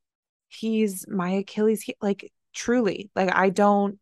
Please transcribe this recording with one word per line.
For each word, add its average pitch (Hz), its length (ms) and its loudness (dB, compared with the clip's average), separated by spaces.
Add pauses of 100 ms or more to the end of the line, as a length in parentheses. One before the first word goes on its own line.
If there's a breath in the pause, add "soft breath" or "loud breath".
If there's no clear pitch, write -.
(480)
he's 220 600 -2
my 180 220 -2
Achilles 214 520 0
heel, - 180 -10
like, 202 320 -4 (220)
truly, 233 640 -2
like, 190 180 2
I 190 160 4
don't, 202 520 2